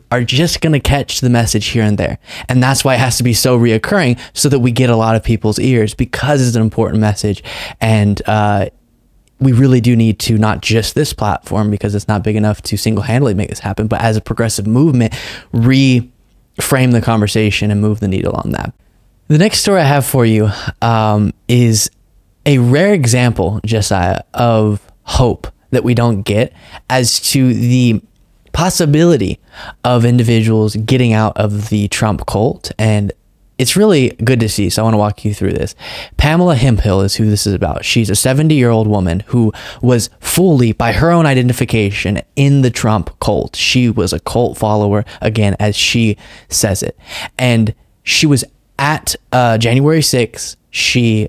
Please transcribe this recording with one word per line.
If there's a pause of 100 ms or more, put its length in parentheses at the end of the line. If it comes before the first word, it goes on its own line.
are
just
gonna
catch
the
message
here
and
there. (320)
And
that's
why
it
has
to
be
so
reoccurring, (140)
so
that
we
get
a
lot
of
people's
ears,
because
it's
an
important
message. (380)
And,
uh, (680)
we
really
do
need
to,
not
just
this
platform,
because
it's
not
big
enough
to
single-handedly
make
this
happen,
but
as
a
progressive
movement, (420)
reframe
the
conversation
and
move
the
needle
on
that. (540)
The
next
story
I
have
for
you, (320)
um, (140)
is (580)
a
rare
example,
Josiah, (120)
of (240)
hope (240)
that
we
don't
get (380)
as (100)
to
the (500)
possibility (460)
of
individuals
getting
out
of
the
Trump
cult.
And (460)
it's
really (120)
good
to
see,
so
I
wanna
walk
you
through
this. (420)
Pamela
Hemphill
is
who
this
is
about.
She's
a
seventy-year-old
woman
who (300)
was (100)
fully,
by
her
own
identification, (160)
in
the
Trump
cult.
She
was
a
cult
follower, (160)
again,
as
she (320)
says
it. (400)
And (300)
she
was (340)
at, (180)
uh,
January
sixth, (140)
she